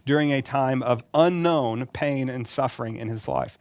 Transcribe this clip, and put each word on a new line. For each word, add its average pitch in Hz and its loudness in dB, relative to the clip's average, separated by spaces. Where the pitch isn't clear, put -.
during 147 2
a 135 2
time 131 0
of 120 0
unknown 156 2
pain 139 -2
and 127 -6
suffering 120 -4
in 113 -8
his 113 -6
life. 67 -4